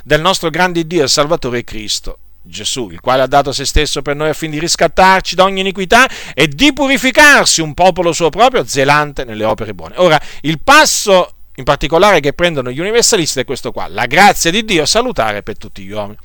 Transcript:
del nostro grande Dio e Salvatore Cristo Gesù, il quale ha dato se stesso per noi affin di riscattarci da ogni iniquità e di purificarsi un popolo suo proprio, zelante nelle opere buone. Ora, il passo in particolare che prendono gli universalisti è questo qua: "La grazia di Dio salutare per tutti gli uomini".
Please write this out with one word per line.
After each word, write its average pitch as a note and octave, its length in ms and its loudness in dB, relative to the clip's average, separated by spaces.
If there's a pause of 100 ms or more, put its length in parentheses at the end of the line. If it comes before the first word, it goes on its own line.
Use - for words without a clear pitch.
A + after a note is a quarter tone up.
del D3+ 180 0
nostro F3 280 -2
grande E3+ 360 -2
Dio D#3+ 180 0
e C3 40 0
Salvatore C#3+ 560 -2
Cristo - 560 -10 (300)
Gesù, G2+ 400 -8
il E2 100 -14
quale B2+ 220 0
ha C3 60 0
dato C#3 240 0
se C#3 120 -6
stesso D3 380 0
per C#3+ 140 -4
noi D3+ 140 -2
affin D#3 220 -6
di D3 80 -6
riscattarci F#3 760 2
da F#3 80 4
ogni G3 180 0
iniquità G3 480 2 (240)
e D3+ 140 2
di G3+ 260 2
purificarsi C4+ 880 4
un D3+ 120 -6
popolo F3 380 2
suo D#3+ 180 0
proprio, G#3 360 2
zelante C#3+ 580 0
nelle A2 220 -6
opere A2 280 -4
buone. - 240 -14
Ora, E3+ 220 4 (220)
il D3+ 180 -4
passo A3+ 760 2 (200)
in C3+ 80 -8
particolare D#3+ 580 4
che C#3 120 0
prendono D3 380 -2
gli C3 80 -8
universalisti G3+ 600 0
è A#2+ 60 -4
questo B2 260 -8
qua: G2+ 160 -8
"La G2+ 180 -4
grazia E3+ 440 2
di G#3+ 160 0
Dio E3+ 200 0
salutare B2+ 580 -2
per G#2+ 140 -10
tutti G#2 260 -14
gli F#2+ 80 -14
uomini". G#2 320 -8